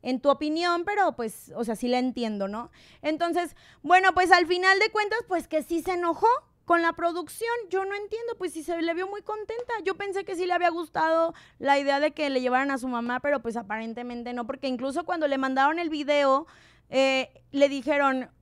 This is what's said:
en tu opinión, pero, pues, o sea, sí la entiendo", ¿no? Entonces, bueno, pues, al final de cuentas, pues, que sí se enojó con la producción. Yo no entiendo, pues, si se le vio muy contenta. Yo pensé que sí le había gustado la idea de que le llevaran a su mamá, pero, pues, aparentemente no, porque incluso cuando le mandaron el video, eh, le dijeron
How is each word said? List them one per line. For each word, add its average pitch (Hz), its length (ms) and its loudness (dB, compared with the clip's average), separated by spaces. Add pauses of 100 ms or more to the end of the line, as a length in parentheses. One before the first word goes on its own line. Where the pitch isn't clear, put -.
en 254 180 -2
tu 285 100 4
opinión, 330 540 0
pero, 392 300 2
pues, - 420 -10
o 233 80 -4
sea, 220 120 -4
sí 247 120 -4
la 247 100 2
entiendo", 226 500 -4
¿no? 220 220 -10 (320)
Entonces, 330 520 -2 (280)
bueno, 370 320 6
pues, 359 180 6
al 349 140 6
final 370 320 4
de 427 120 2
cuentas, 427 380 0
pues, 349 200 -2
que 311 140 -2
sí 339 200 -4
se 370 100 -4
enojó 349 340 0 (380)
con 339 180 4
la 330 100 0
producción. 339 580 -4 (180)
Yo 381 160 -2
no 392 100 -6
entiendo, 440 440 -8
pues, 370 140 -6
si 320 100 -10
se 339 180 -4
le 330 140 -2
vio 370 140 -4
muy 403 140 -10
contenta. 440 520 -8 (100)
Yo 381 120 -2
pensé 392 280 -6
que 392 120 -8
sí 359 100 -4
le 349 60 0
había 349 180 2
gustado 330 640 0 (240)
la 277 200 4
idea 277 220 2
de 294 120 2
que 294 180 -2
le 262 100 0
llevaran 254 300 0
a 269 80 -2
su 247 100 -6
mamá, 247 320 -4
pero, 285 220 0
pues, 226 140 -6
aparentemente 233 760 -8
no, 240 140 -6
porque 262 220 -4
incluso 262 360 -2
cuando 330 240 0
le 269 80 2
mandaron 269 420 2
el 349 120 -2
video, 285 560 2 (420)
eh, 262 640 0
le 277 180 4
dijeron 269 600 0 (120)